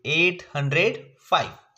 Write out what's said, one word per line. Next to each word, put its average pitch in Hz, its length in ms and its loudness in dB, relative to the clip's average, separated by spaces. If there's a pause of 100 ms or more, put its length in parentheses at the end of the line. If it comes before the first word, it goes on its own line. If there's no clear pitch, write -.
eight 175 500 0
hundred 147 520 0 (140)
five. 123 320 -2 (260)